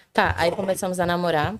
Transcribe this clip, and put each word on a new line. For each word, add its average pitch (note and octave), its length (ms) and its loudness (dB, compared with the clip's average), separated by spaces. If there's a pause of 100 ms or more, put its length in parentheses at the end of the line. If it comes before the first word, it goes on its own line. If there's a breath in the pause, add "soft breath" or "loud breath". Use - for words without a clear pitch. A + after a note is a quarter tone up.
(120 loud breath)
Tá, G3 240 2
aí E3+ 140 2
começamos F#3 480 -2
a F3 80 0
namorar. F3 540 0